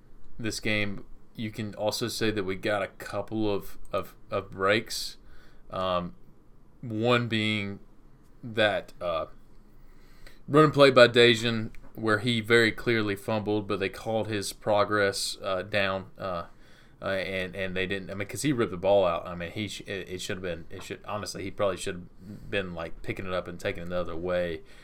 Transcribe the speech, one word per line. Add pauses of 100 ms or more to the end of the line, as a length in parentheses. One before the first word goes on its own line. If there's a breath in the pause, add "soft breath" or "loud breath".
(380)
this
game, (300)
you
can
also
say
that
we
got
a
couple
of, (160)
of, (160)
of
breaks. (540 soft breath)
Um, (680)
one
being (640)
that,
uh, (1200 soft breath)
run
and
play
by
Dejan, (240)
where
he
very
clearly
fumbled,
but
they
called
his
progress,
uh,
down, (140)
uh, (580 soft breath)
uh,
and,
and
they
didn't,
I
mean,
'cause
he
ripped
the
ball
out.
I
mean,
he
sh-,
it,
it
should
have
been,
it
should,
honestly,
he
probably
should
have
been,
like,
picking
it
up
and
taking
it
the
other
way, (220 loud breath)